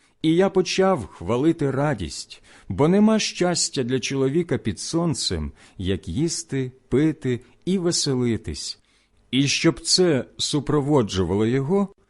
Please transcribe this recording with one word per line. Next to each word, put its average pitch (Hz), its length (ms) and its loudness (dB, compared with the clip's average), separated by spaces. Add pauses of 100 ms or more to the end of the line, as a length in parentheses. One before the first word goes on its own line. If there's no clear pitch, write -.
(220)
І 160 140 2
я 190 140 4
почав 185 560 0
хвалити 135 640 0
радість, 123 720 -4 (260)
бо 101 180 2
нема 214 320 4
щастя 175 640 -2
для 127 160 -2
чоловіка 135 580 -2
під 107 220 -6
сонцем, 117 720 -4 (260)
як 92 300 -2
їсти, 135 640 -4 (180)
пити 135 520 0 (240)
і 185 120 0
веселитись, 127 1000 -2 (520)
і 139 160 2
щоб - 320 0
це 165 460 2 (120)
супроводжувало 117 1080 0
його 139 480 0 (160)